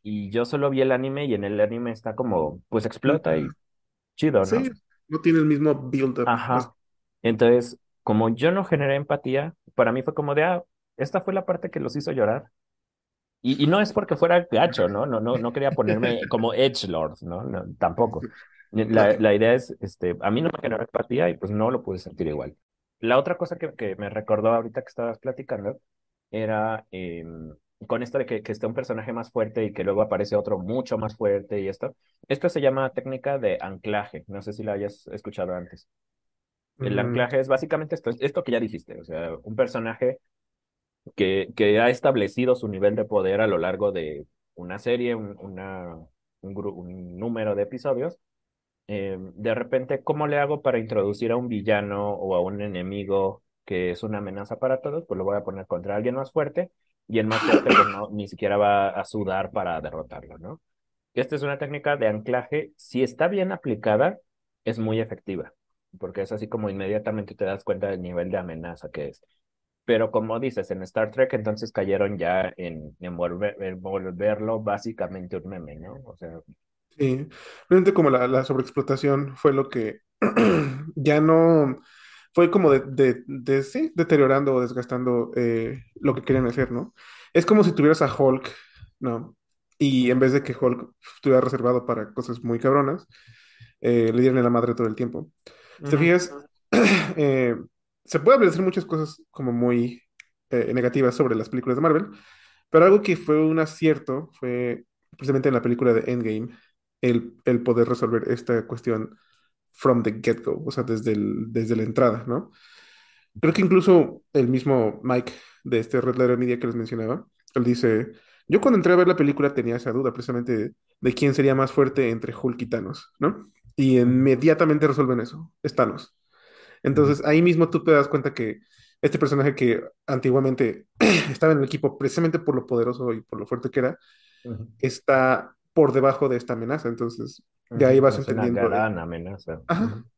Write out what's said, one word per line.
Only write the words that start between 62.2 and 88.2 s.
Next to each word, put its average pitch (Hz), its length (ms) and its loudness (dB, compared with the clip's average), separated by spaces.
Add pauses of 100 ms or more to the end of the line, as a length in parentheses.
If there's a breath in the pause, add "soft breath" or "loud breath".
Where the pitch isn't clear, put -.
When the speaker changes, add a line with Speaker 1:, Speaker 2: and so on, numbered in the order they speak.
Speaker 1:
Si - 260 -2
está 156 240 0
bien 190 240 -2
aplicada, 113 680 0 (460)
es 113 140 -4
muy 110 200 -2
efectiva, 95 540 -8 (460)
porque 95 240 -8
es 95 80 -8
así 107 180 -8
como 107 200 -6
inmediatamente 104 640 -6
te 101 100 -4
das 98 180 -6
cuenta 98 240 -4
del 95 140 -6
nivel 90 300 -6
de 98 60 -4
amenaza 85 540 -10
que 73 180 -10
es. - 120 -20 (640)
Pero 110 260 2
como 110 280 -2
dices, 120 320 -6
en 95 120 -2
Star 110 280 -2
Trek 131 220 0
entonces 110 380 -4
cayeron 98 460 -2
ya 90 400 0
en, 80 420 -12
en 87 180 -10
volver-, 90 440 -4
en 92 200 -8
volverlo 101 800 -4
básicamente 95 760 -6
un 90 120 -12
meme, 80 260 -14
¿no? 90 200 -18 (100)
O - 120 -20
sea 82 220 -16 (580)
Speaker 2:
Sí, 139 300 -2 (420 loud breath)
realmente 185 240 6
como 160 160 4
la, 127 180 4
la 131 180 2
sobreexplotación 139 920 -2
fue 143 160 4
lo 135 160 0
que 110 320 -6 (200)
<clears throat> 160 720 2
ya 151 260 2
no, 160 580 4 (540 soft breath)
fue 175 180 6
como 175 200 6
de, 135 100 6
de, 131 440 2
de, 135 380 -2
sí, 311 320 -4
deteriorando 139 580 4
o 127 80 2
desgastando, 123 720 -2
eh, 117 480 -2 (120)
lo 139 180 0
que 123 80 -6
querían 131 240 2
hacer, 123 260 -2
¿no? 123 220 -8 (400 loud breath)
Es 170 120 4
como 214 180 6
si 170 80 4
tuvieras 156 320 4
a 135 120 0
Hulk, 131 320 2 (520 loud breath)